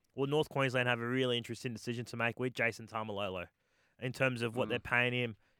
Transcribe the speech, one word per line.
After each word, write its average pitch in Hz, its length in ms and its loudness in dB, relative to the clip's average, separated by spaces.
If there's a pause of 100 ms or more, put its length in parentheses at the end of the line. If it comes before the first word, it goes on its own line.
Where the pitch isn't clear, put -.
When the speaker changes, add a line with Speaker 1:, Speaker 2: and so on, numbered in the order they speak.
(140)
Speaker 1:
well, 135 140 0
North 151 220 2
Queensland 127 380 2
have 120 120 2
a 117 60 -2
really 123 320 2
interesting 117 340 -6
decision 117 340 -4
to - 120 -10
make 117 200 0
with 123 140 -2
Jason 117 340 0
Taumalolo 101 600 -4 (540)
in 127 120 -2
terms 127 300 0
of 113 120 -2
what 120 120 2
Speaker 2:
Mm. 107 40 -2
Speaker 1:
they're 120 100 0
paying 123 340 2
him, 120 220 -2 (240)